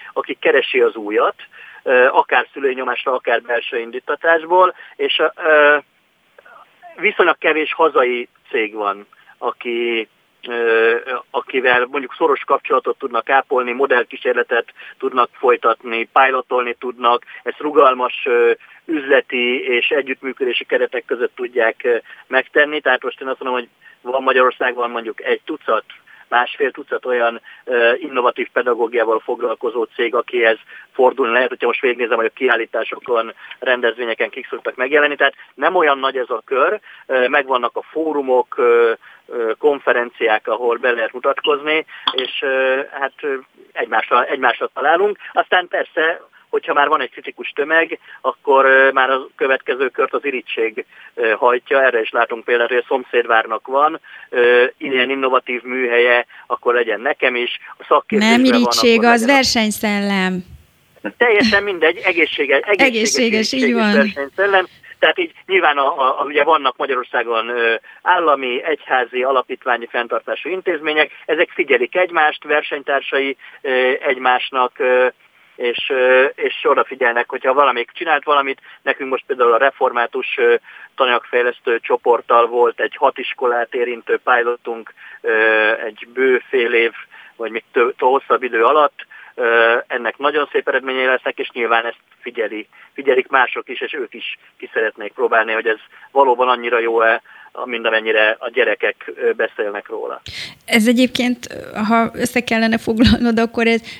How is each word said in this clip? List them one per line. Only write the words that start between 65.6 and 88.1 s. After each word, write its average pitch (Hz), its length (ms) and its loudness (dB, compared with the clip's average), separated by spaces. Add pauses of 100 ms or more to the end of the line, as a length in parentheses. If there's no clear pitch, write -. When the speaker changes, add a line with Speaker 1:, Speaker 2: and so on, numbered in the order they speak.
Speaker 1:
a, 143 220 0
a, 135 220 0
a, - 20 -2
ugye 143 200 0
vannak 147 340 0
Magyarországon, 117 720 -2
ö, 117 260 0 (280)
állami, 143 640 0
egyházi, 127 600 -2
alapítványi 127 680 -2
fenntartású 117 600 -6
intézmények, 156 640 -2 (140)
ezek - 240 0
figyelik 131 460 -2
egymást, 170 480 0
versenytársai, 143 920 -4 (240)
ö, 127 380 0
egymásnak, 127 800 -2
ö, 127 280 2 (480)
és, 120 340 -4
ö, 127 340 4
és - 400 -4
odafigyelnek, 120 640 0
hogyha 131 240 -2
valamelyik 127 400 0
csinált 156 300 -2
valamit, 139 360 0 (220)
nekünk 135 280 -4
most 127 180 -4
például 123 260 2
a 113 40 4
református, 123 800 0
ö, 120 180 4 (400)
tananyagfejlesztő 123 840 0
csoporttal 117 680 2
volt 120 320 0
egy 113 160 -4
hat 131 220 0
iskolát 120 560 -4
érintő 120 500 -4
pilotunk, 120 720 -2 (280)
ö, 110 500 2 (140)
egy 110 280 -12
bő 127 360 2
fél 120 240 0
év, 113 180 2 (440)
vagy 110 160 -8
még 113 200 -8
tö-, 123 260 2
hosszabb 127 460 2